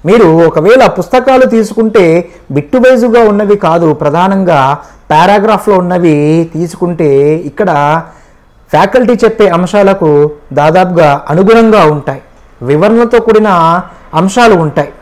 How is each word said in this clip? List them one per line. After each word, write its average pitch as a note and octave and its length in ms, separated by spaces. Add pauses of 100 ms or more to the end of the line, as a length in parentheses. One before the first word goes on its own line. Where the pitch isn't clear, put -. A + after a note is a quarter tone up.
మీరు G#3 200 (200)
ఒకవేళ F#3+ 360 (140)
పుస్తకాలు B3+ 480 (100)
తీసుకుంటే A3 500 (500)
బిట్టు D3 280
వైజ్గా A#3+ 380 (100)
ఉన్నవి G3+ 340
కాదు, E3+ 240 (120)
ప్రధానంగా F3 580 (520)
పారాగ్రాఫ్లో G3 720
ఉన్నవి F3 320 (400)
తీసుకుంటే E3 540 (420)
ఇక్కడ G3 180 (1040)
ఫ్యాకల్టీ A3+ 520
చెప్పే G#3+ 220 (100)
అంశాలకు F#3+ 520 (520)
దాదాపుగా E3 480 (240)
అనుగుణంగా G#3+ 500 (120)
ఉంటాయి, C#3 280 (480)
వివరణతో A3+ 560
కూడిన G#3+ 240 (720)
అంశాలు G3+ 440
ఉంటాయి. C#3+ 260 (100)